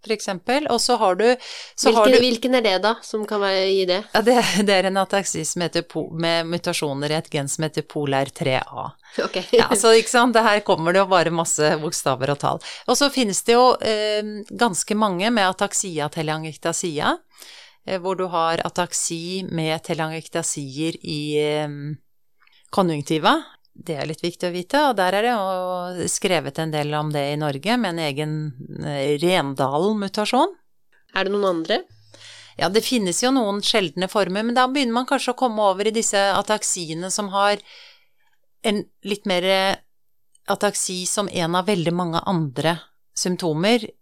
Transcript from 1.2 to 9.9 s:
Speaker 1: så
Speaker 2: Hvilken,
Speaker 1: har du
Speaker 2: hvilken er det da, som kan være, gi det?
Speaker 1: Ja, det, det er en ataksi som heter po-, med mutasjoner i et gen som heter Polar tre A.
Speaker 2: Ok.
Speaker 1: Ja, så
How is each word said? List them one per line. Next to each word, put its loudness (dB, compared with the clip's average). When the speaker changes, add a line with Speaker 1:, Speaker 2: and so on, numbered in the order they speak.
Speaker 1:
så 4
Speaker 2:
Hvilken, 6
Speaker 1:
har 8
du 8
Speaker 2:
hvilken 2
er 4
det 4
da, 2
som -6
kan -4
være, 2
gi 2
det? 0
Speaker 1:
Ja, 4
det, 6
det 8
er 4
en 0
ataksi -2
som -4
heter -2
po-, -6
med 0
mutasjoner -2
i 0
et -4
gen -2
som -6
heter -4
Polar 0
tre 0
A. -8
Speaker 2:
Ok. -4
Speaker 1:
Ja, 6
så 6